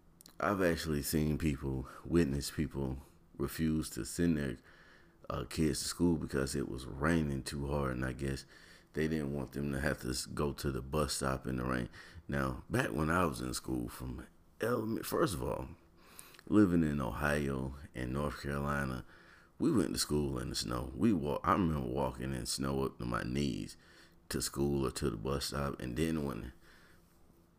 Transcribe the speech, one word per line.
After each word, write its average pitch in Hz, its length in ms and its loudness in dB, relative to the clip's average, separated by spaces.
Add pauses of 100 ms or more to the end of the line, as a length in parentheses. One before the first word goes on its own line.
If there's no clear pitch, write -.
(380)
I've 95 240 2
actually 80 380 2
seen 76 380 2
people, 67 480 0 (180)
witnessed 71 500 2
people 67 440 -2 (400)
refuse 78 520 0
to - 140 -6
send 85 320 2
their, 69 220 -2 (720)
uh, - 180 -2
kids 78 320 2
to - 80 -4
school 85 280 4
because 71 380 -2
it 69 140 -2
was 64 160 -6
raining 71 580 2
too 71 260 -4
hard, 69 280 0
and 64 80 -2
I 64 80 -2
guess 67 320 -4 (480)
they 78 160 0
didn't 73 260 -2
want 69 180 -6
them 71 200 -2
to 67 80 -2
have 69 220 0
to 62 80 -4
s-, - 160 -4
go 71 260 0
to 71 180 -2
the 64 120 -4
bus 69 320 0
stop 67 320 -2
in 64 100 -2
the 62 80 -2
rain. 62 240 -2 (400)
Now, 67 400 0
back 123 200 2
when 76 200 2
I 90 160 4
was 65 160 0
in 62 140 -4
school, 60 340 -2
from 64 380 -8 (340)
element-, 113 460 -2
first - 260 2
of 67 100 -4
all, - 260 -2 (800)
living 87 360 8
in 73 180 2
Ohio 67 760 0 (200)
and 62 180 -4
North 73 300 -2
Carolina, 71 640 -2 (520)
we 160 140 2
went 82 220 2
to - 40 -4
school 71 400 0
in 62 120 -4
the - 40 -4
snow. 62 400 -4
We 104 200 4
wa-, 71 300 0
I 90 80 4
remember 78 360 2
walking 67 460 -2
in 60 100 -6
snow 67 400 -2
up - 140 -4
to 58 80 -6
my 58 160 -2
knees 62 560 -2 (500)
to 69 140 -2
school 69 440 2
or 62 40 0
to 71 180 0
the 55 80 -2
bus 65 300 -2
stop. 69 340 -2
And 60 160 -4
then 80 300 2
when, 58 260 -6 (1080)